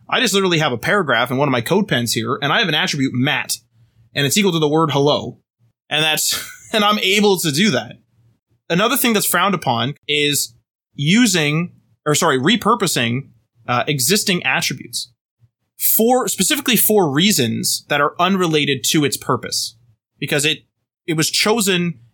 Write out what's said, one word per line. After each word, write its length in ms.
I 120
just 120
literally 280
have 120
a 60
paragraph 520
in 60
one 100
of 60
my 80
code 280
pens 260
here, 260
and 140
I 60
have 80
an 60
attribute 380
Matt, 460
and 100
it's 140
equal 140
to 60
the 100
word 240
hello. 480
And 120
that's, 400
<laughs> 100
and 120
I'm 160
able 380
to 140
do 200
that. 240
Another 260
thing 160
that's 140
frowned 280
upon 400
is 460
using, 800
or 80
sorry, 240
repurposing, 920
uh, 180
existing 580
attributes 680
for, 320
specifically 480
for 360
reasons 760
that 120
are 180
unrelated 640
to 220
its 120
purpose. 600
Because 260
it, 200
it 80
was 160
chosen 720